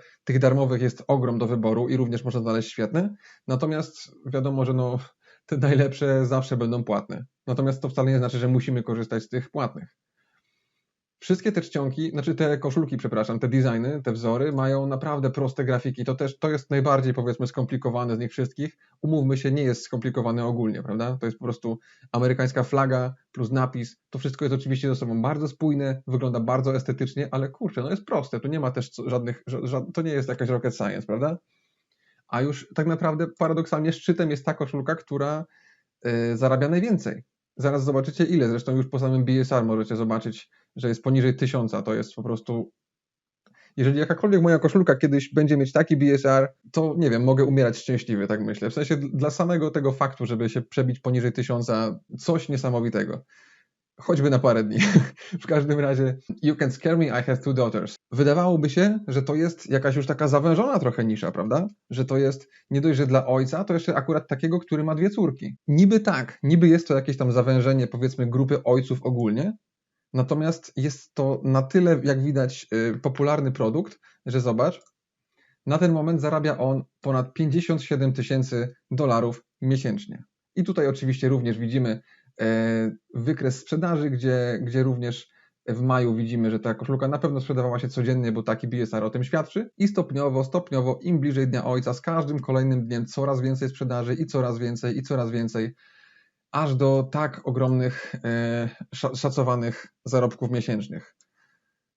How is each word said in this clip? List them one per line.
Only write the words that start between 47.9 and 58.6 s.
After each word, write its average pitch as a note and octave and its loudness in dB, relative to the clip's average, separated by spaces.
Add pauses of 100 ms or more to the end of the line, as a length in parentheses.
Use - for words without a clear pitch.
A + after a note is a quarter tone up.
tak G#2+ -2
myślę. G#2 -4
W - -10
sensie D3 0
d-, C#3 -4
dla C#3 0
samego D#3+ 0
tego C#3 0
faktu, C3 -2
żeby A2+ 0
się B2 -4
przebić B2+ -2
poniżej B2 0
tysiąca, A#2 -2 (200)
coś E3 -2
niesamowitego. B2 -2 (760)
Choćby D3 2
na C3 6
parę A#2 4
dni. G#2+ -2 (340)
<laughs> - -12
W - -14
każdym D3 2
razie, C3 2 (260)
„You D3 4
can C#3 0
scare E3 0
me, E3 4
I B2 -2
have B2+ 0
two C3+ -2
daughters”. A2 0 (160)
Wydawałoby D3+ 4